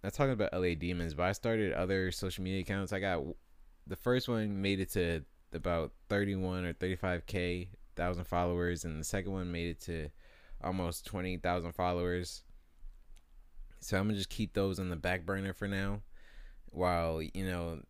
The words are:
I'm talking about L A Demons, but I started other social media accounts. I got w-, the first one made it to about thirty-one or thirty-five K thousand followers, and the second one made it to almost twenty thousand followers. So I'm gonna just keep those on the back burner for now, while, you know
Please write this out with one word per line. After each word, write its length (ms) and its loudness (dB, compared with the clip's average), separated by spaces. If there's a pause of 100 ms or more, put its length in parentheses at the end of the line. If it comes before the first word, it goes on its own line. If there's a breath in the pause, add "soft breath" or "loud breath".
I'm 80 -2
talking 220 2
about 200 2
L 120 2
A 100 4
Demons, 400 -2
but 100 0
I 80 4
started 400 2
other 380 2
social 320 -4
media 180 0
accounts. 320 -2
I 80 0
got 160 2
w-, 180 -2 (520)
the 100 -6
first 320 2
one 340 2
made 180 4
it 120 0
to 300 2 (300)
about 400 0 (160)
thirty-one 560 2
or 80 0
thirty-five 540 0
K 440 0 (260)
thousand 280 0
followers, 600 2
and 160 -4
the 40 -4
second 280 -2
one 200 -2
made 160 0
it 140 -4
to 260 -4 (540 loud breath)
almost 440 -2
twenty 300 -2
thousand 360 0
followers. 720 0 (1400)
So 180 0
I'm 80 4
gonna 100 2
just 140 -2
keep 240 -2
those 240 2
on 100 0
the 80 -2
back 300 0
burner 260 0
for 160 -4
now, 320 0 (680 loud breath)
while, 520 2
you 240 -4
know 440 -2